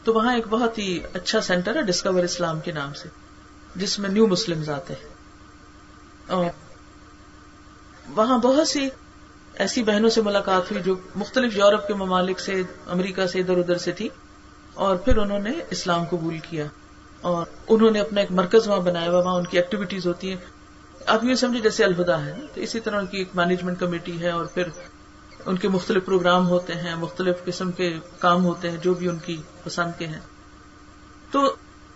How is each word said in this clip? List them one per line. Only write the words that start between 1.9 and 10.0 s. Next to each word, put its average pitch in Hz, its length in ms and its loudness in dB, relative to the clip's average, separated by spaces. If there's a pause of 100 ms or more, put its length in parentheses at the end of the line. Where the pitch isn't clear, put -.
اسلام 170 360 -4
کے 170 120 -8
نام 147 220 -8
سے، - 140 -14 (680)
جس 190 220 -4
میں 202 120 -2
نیو 220 160 6
مسلمز 165 440 0
آتے 139 240 -8
ہیں، - 140 -16 (1200)
اور 180 160 0 (1600)
وہاں 220 300 2
بہت 269 280 4
سی 277 200 -2 (680)
ایسی 202 260 -2
بہنوں 214 280 4